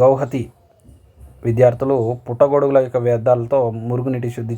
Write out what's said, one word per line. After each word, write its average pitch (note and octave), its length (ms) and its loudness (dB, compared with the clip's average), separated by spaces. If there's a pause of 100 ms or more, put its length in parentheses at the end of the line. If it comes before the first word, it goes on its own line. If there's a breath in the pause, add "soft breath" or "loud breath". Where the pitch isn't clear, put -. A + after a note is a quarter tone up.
గౌహతి C3 400 2 (1040)
విద్యార్థులు B2 520 2 (320)
పుట్టగొడుగుల C#3 560 2
యొక్క B2 200 -4
వ్యర్థాలతో A#2+ 540 0 (300)
మురుగునీటి B2 480 -4
శుద్ధి A#2 220 -8